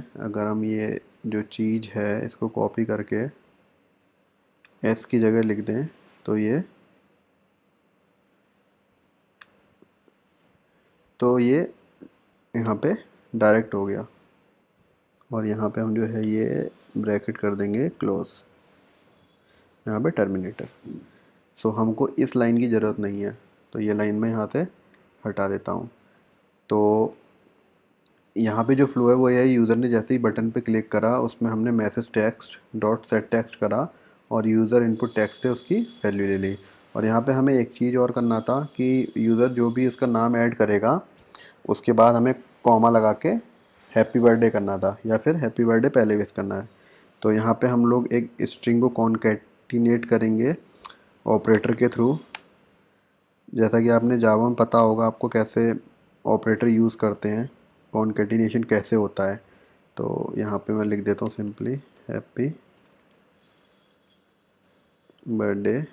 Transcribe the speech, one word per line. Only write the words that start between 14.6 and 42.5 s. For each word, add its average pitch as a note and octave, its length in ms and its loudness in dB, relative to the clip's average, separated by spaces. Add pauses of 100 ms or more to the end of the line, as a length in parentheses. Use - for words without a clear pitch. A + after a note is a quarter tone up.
और A2+ 140 -4
यहाँ G#2+ 240 -2
पे A2 120 -4
हम A2 140 -2
जो A2+ 100 0
है A2 220 -4
ये G#2+ 420 -2 (280)
bracket G#2+ 400 -4
कर G2+ 180 -2
देंगे G2+ 340 -4
close, F#2+ 380 -4 (1600)
यहाँ G#2+ 160 -4
पे D3+ 100 0
terminator। G2 560 -4 (880)
So A2 160 -2
हमको A2+ 360 0
इस - 260 -2
line A#2 220 2
की B2 100 0
ज़रूरत G#2+ 320 0
नहीं G2+ 240 -6
है, G2+ 140 -8 (360)
तो A2+ 60 -6
ये G#2 140 -2
line G#2+ 260 -2
मैं A2+ 100 0
यहाँ A2 240 -4
से D#3+ 140 -2 (580)
हटा G2+ 220 -4
देता G2 240 -6
हूँ। F2+ 180 -8 (800)
तो G#2+ 460 2 (1200)
यहाँ A2 300 0
पे C3+ 100 4
जो C3+ 100 4
फ्लो B2 240 2
है B2 60 6
वो B2+ 140 4
यह B2 100 4
है, B2+ 80 4
यूज़र A#2 280 4
ने B2 140 0
जैसे A#2 240 0
ही B2+ 60 2
button A2+ 320 0
पे A#2 100 -4
click A2 300 -2
करा A2 280 0
उसमें A#2 320 -4
हमने A2+ 220 -2
message A2+ 400 -2
text - 460 -4 (160)
dot A2 300 -2
set A2 260 -2
text A2+ 240 -2
करा G#2+ 320 -2 (440)
और A2 160 -2
user A2+ 360 2
input A2+ 320 -2
text G#2+ 280 -2
से B2+ 60 0
उसकी B2+ 300 -2 (240)
value G2+ 240 -2
ले G2 100 0
ली। G2 200 -4 (380)
और G#2 100 -2
यहाँ A2 160 2
पे C3+ 120 -2
हमें C3+ 200 2
एक A#2+ 200 0
चीज़ B2 240 -2
और B2 140 2
करना A#2 300 0
था B2 180 -2 (160)
कि B2+ 420 -2
user A2+ 360 2
जो A#2+ 180 0
भी B2+ 160 0
उसका B2 200 -2
नाम A#2 300 2
ऐड A#2 180 0
करेगा G#2+ 440 2 (720)
उसके - 220 0
बाद A2+ 240 6
हमें A#2 180 2 (300)